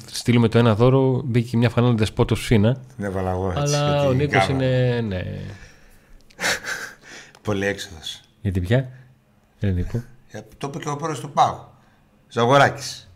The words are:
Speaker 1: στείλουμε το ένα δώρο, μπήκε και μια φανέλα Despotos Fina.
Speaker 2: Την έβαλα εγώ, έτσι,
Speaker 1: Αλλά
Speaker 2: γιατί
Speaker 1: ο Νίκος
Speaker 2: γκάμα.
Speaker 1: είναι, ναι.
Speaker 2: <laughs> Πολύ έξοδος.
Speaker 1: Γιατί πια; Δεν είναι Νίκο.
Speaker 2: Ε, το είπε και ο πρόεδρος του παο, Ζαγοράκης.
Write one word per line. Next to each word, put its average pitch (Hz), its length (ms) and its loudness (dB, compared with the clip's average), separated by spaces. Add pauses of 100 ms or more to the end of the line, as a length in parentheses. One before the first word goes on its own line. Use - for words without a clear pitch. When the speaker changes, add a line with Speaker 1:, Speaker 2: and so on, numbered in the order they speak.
(120)
Speaker 1:
στείλουμε 117 360 2
το 107 100 2
ένα 117 180 6
δώρο, 131 500 4
μπήκε 120 240 0
και 117 80 -2
μια 117 120 4
φανέλα 123 300 2
Despotos 113 380 0 (120)
Fina. 110 240 4 (220)
Speaker 2:
Την 104 80 -8
έβαλα 95 280 -4
εγώ, 92 180 -2
έτσι, 92 120 -2 (140)
Speaker 1:
Αλλά 143 180 0
Speaker 2:
γιατί 143 140 2
Speaker 1:
ο 135 60 2
Νίκος 127 340 2
Speaker 2:
γκάμα. 135 160 -2
Speaker 1:
είναι, 127 380 0
ναι. 95 220 -4 (1120)
Speaker 2:
<laughs> - 1080 -10
Πολύ 101 220 -2
έξοδος. - 560 -8 (200)
Speaker 1:
Γιατί 98 180 -2
πια; 117 300 0 (680)
Δεν 104 100 -2
είναι 90 120 0
Νίκο. 113 220 -4 (280)
Speaker 2:
Ε, 107 80 -16 (180)
το 143 100 -8
είπε 143 120 -10
και 156 100 -10
ο 147 60 -6
πρόεδρος 151 240 -8
του 147 120 -12
παο, 139 340 0 (640)
Ζαγοράκης. 123 880 2